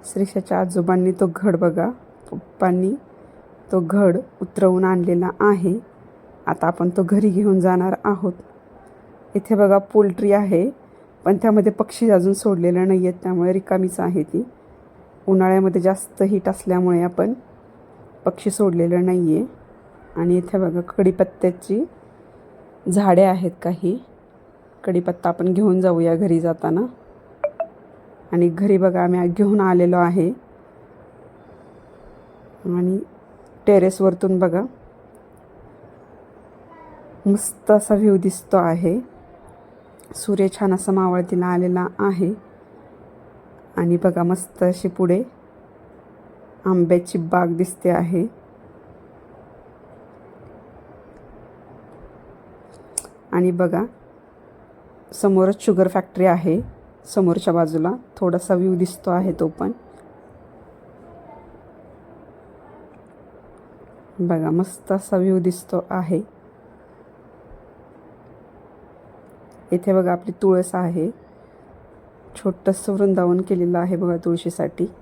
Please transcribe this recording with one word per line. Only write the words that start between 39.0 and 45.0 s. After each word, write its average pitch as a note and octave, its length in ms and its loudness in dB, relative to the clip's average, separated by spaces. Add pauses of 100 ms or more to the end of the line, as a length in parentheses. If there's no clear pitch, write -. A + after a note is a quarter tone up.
सूर्य G3 320 -2
छान F#3+ 260 0
असा F#3 180 -2
मावळतीला F3+ 540 0
आलेला F3+ 420 0 (120)
आहे. G3 340 0 (1400)
आणि F3 200 0
बघा, F3 260 0
मस्त F3+ 400 -4
अशी F3+ 240 -2
पुढे F3+ 360 0 (1400)